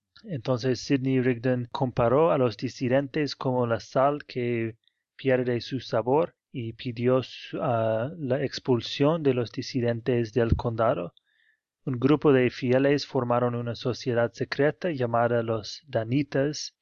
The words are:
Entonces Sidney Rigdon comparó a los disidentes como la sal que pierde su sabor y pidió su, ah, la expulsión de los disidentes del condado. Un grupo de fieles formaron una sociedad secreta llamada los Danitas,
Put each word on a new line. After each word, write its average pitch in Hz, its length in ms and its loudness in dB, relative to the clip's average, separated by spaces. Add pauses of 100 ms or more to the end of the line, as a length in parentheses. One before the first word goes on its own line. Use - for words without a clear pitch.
(260)
Entonces 127 540 -2
Sidney 131 420 0
Rigdon 123 500 0
comparó 131 600 2
a 156 60 2
los 123 180 2
disidentes 135 800 -2
como 127 300 0
la 113 140 0
sal 143 460 0
que 120 500 -2 (400)
pierde 127 460 0
su 131 180 -8
sabor 131 560 0 (160)
y 113 220 -8
pidió 120 480 0
su, - 400 -12
ah, 113 560 0
la 143 260 -2
expulsión 139 800 0
de 135 140 2
los 120 160 -2
disidentes 120 840 -2
del 117 220 2
condado. 123 580 0 (720)
Un 127 140 -4
grupo 147 340 4
de 127 160 4
fieles 135 560 2
formaron 120 480 0
una 120 220 -6
sociedad 117 580 -2
secreta 143 560 -2
llamada 120 540 0
los 113 440 -6
Danitas, 139 960 -2